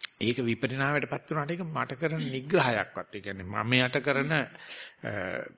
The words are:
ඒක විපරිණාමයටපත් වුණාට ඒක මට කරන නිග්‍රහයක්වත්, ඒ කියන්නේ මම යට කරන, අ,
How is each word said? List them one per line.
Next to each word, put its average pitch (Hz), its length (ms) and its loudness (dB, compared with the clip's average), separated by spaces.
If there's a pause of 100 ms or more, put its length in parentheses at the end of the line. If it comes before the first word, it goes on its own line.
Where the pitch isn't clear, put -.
(180)
ඒක 120 220 4
විපරිණාමයටපත් 135 840 0
වුණාට 147 260 0
ඒක 175 120 -4
මට 131 340 -2
කරන 151 260 0
නිග්‍රහයක්වත්, 131 880 2
ඒ 104 100 -10
කියන්නේ 95 260 -8
මම 107 280 0
යට 127 260 4
කරන, 139 320 2
අ, - 800 -6 (460)